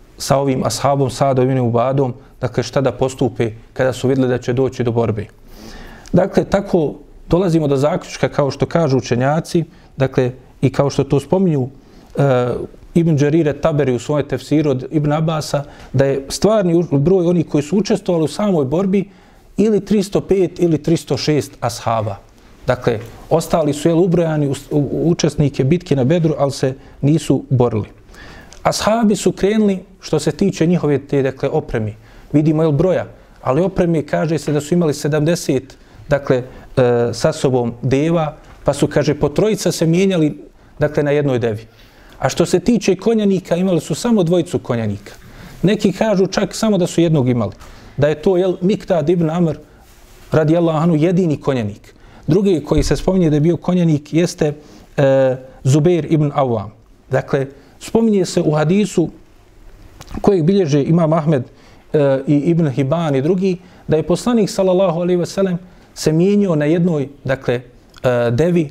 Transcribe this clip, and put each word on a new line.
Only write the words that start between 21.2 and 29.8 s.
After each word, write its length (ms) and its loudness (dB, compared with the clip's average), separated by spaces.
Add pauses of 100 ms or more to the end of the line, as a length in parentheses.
ashaba. 560 -4 (500)
Dakle, 340 -2 (300)
ostali 440 0
su, 140 0
jel, 100 2
ubrojani 480 2
u, 80 -2 (160)
u, 80 0
u 320 0
učesnike 540 0
bitke 320 0
na 80 2
Bedru, 340 2
ali 140 0
se 220 -2 (280)
nisu 480 2
borili. 400 0 (720)
Ashabi 540 2
su 160 0
krenuli, 500 0 (180)